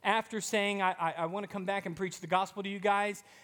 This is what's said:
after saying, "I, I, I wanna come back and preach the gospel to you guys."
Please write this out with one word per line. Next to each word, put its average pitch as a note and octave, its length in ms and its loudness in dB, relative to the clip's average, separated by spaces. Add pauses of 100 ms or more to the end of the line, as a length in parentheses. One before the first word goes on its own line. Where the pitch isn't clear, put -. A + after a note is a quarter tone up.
after G#3+ 380 0
saying, G3+ 400 2
"I, F#3 180 4
I, E3 200 0
I E3 80 0
wanna G3 220 -6
come G3 160 -6
back G3 200 -2
and F3 100 -4
preach F#3 260 -6
the F3+ 80 -12
gospel F#3+ 340 2
to G3 60 -4
you G3+ 100 -4
guys." G3+ 440 2 (220)